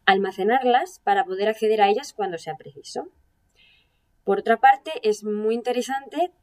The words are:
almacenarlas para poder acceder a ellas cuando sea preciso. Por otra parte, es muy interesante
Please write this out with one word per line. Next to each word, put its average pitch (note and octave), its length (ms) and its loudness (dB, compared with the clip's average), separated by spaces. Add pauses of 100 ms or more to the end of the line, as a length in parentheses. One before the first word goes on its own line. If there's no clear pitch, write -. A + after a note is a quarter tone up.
almacenarlas A3 1000 0
para G3 220 0
poder F#3+ 240 -4
acceder A3 320 0
a G3 80 6
ellas B3 240 -2
cuando F#3 240 -6
sea D#3 180 -10
preciso. A#3+ 540 -14 (1120)
Por - 160 0
otra A3+ 180 2
parte, C4+ 340 4 (120)
es G#3 220 0
muy G#3+ 280 -2
interesante B3+ 800 -4 (120)